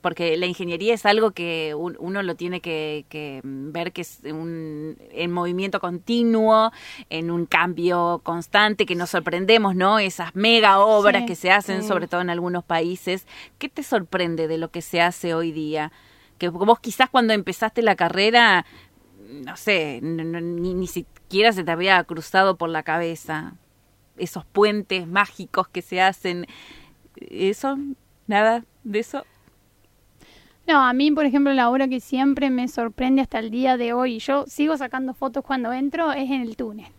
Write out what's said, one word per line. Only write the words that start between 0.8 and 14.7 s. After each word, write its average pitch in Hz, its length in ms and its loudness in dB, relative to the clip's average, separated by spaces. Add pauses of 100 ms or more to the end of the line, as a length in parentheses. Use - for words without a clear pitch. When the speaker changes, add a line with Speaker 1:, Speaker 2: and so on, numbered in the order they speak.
Speaker 1:
es 214 100 -8
algo 214 280 2
que 165 440 -6
un, 165 240 -8
uno 190 220 -6
lo 175 120 -6
tiene 175 280 -8
que, 156 480 -8
que 147 340 -12
ver 147 480 -8
que - 80 -12
es - 240 -14
un, 156 720 -10 (160)
en 175 180 -6
movimiento 180 480 -4
continuo, 220 960 2 (380)
en 165 200 -6
un 170 140 -2
cambio 175 800 2
constante, 202 640 0
que 180 80 -2
nos 175 160 -4
sorprendemos, 185 680 2
¿no? 196 220 4
Esas 180 360 -4
mega 214 460 6
obras 202 420 6
Speaker 2:
Sí, 233 40 -4
Speaker 1:
que 185 80 -4
se 180 160 0
hacen, 196 320 4
Speaker 2:
sí. 214 60 -6
Speaker 1:
sobre 180 200 0
todo 175 140 -2
en 180 80 -2
algunos 175 340 -4
países. 175 600 -4 (320)
¿Qué 285 100 -10
te - 140 -10
sorprende 170 680 -2
de 160 80 -2
lo 165 140 -6